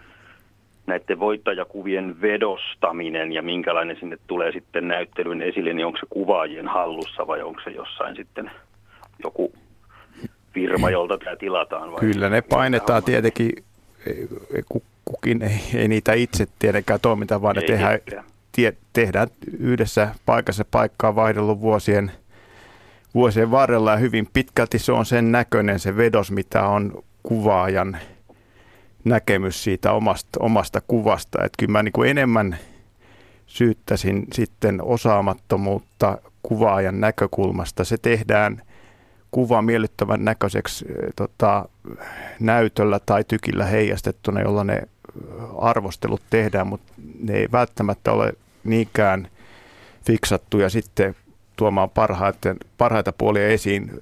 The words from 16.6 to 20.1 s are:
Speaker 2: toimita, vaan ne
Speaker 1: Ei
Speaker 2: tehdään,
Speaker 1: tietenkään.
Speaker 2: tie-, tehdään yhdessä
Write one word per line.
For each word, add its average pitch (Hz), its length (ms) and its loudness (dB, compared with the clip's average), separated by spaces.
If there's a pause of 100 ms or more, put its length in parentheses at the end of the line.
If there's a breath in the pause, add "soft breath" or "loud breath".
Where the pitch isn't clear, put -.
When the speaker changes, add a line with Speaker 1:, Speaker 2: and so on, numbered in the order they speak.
Speaker 2:
toimita, 104 420 0
vaan 101 140 2
ne 98 60 0
Speaker 1:
Ei - 60 -2
Speaker 2:
tehdään, 104 220 2
Speaker 1:
tietenkään. 107 340 -4 (280)
Speaker 2:
tie-, 113 240 2 (160)
tehdään 107 360 2 (300)
yhdessä 113 500 2 (180)